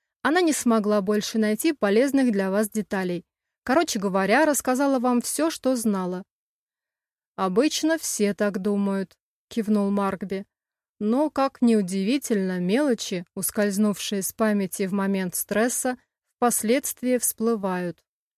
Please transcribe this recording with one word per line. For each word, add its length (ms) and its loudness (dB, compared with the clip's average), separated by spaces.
она 180 2
не 120 4
смогла 500 2
больше 360 -2
найти 340 0
полезных 600 2
для 180 0
вас 180 0
деталей. 560 -4
Короче 380 0
говоря, 440 2
рассказала 540 2
вам 240 0
всё, 280 -2
что 260 -2
знала. 480 -2
"Обычно 600 2
все 380 -2
так 240 -2
думают", 580 -2
кивнул 440 0
Маркби. 540 -2
"Но, 320 0
как 320 -2
ни 140 6
удивительно, 800 0
мелочи, 640 -2
ускользнувшие 840 -2
с 100 -6
памяти 560 -2
в 40 -4
момент 440 -2
стресса, 600 -2
впоследствии 800 0
всплывают". 840 -2